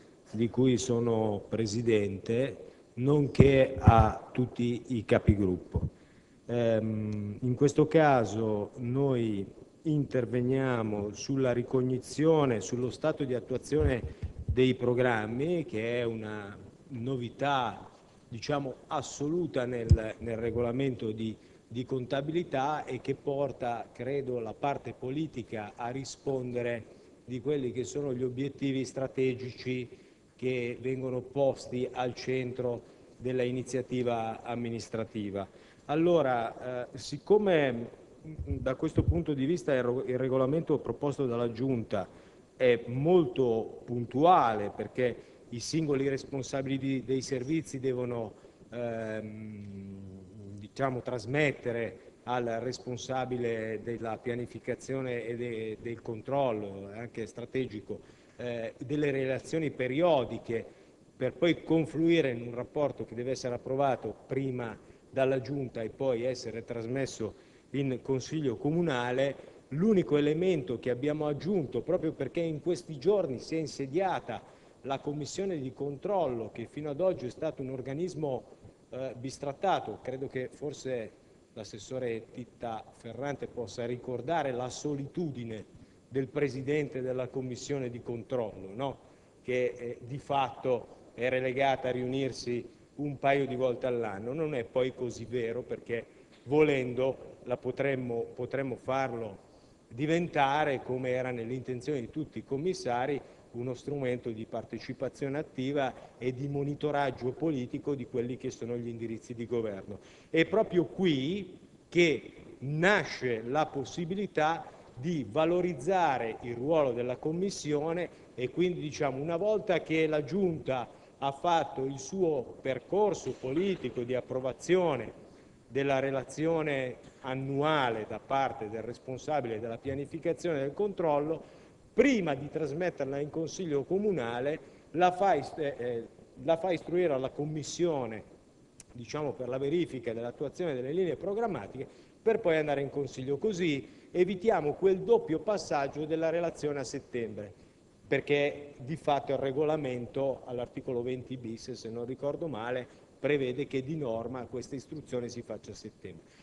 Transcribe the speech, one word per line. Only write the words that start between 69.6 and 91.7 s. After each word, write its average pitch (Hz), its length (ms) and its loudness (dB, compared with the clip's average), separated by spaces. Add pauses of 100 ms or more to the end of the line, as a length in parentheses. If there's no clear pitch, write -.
L'unico 175 460 4
elemento 151 640 2
che - 120 -2
abbiamo 147 360 0
aggiunto, 147 560 0
proprio 160 300 0
perché 135 260 -4
in 160 240 -2
questi 160 340 -2
giorni 151 440 2
si - 160 -4
è - 20 2
insediata 139 800 -2 (420)
la 131 180 -4
Commissione 151 580 -4
di 131 140 -6
controllo, 139 800 -2
che 113 140 -8
fino 147 240 -6
ad 143 100 -4
oggi 180 260 2
è 117 40 -4
stato 151 300 -6
un 131 100 -6
organismo, 135 760 -4 (460)
eh, 127 280 -8
bistrattato, 139 840 -2
credo 131 280 -6
che 127 200 -4
forse 131 640 -6 (440)
l'assessore 113 760 -6
Titta 117 540 -10 (100)
Ferrante 120 540 -8
possa 117 380 -8
ricordare 127 640 -2
la 123 160 -4
solitudine 131 960 -6 (440)
del 135 200 -2
Presidente 135 720 -2
della 127 240 -2
Commissione 127 640 -4
di 120 100 -8
controllo, 107 760 -6
no? 131 220 -4 (440)
Che, 123 340 2
eh, 120 300 -8
di 135 120 -8
fatto 131 800 -2 (160)
è 120 140 -2
relegata 131 600 2